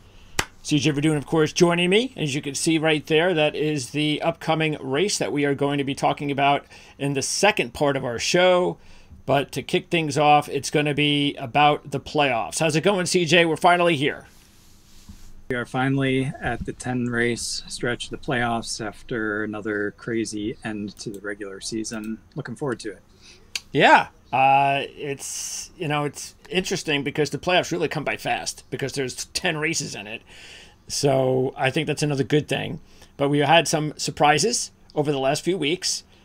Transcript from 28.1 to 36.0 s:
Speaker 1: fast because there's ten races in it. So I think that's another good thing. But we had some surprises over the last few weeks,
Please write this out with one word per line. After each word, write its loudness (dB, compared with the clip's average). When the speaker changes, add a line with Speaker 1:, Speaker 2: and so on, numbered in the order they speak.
Speaker 1:
fast -6
because -6
there's -6
ten -4
races -4
in -12
it. -12
So 2
I 2
think 0
that's -4
another 0
good 0
thing. -4
But 0
we 2
had 6
some 0
surprises 2
over 0
the 0
last 0
few 0
weeks, -4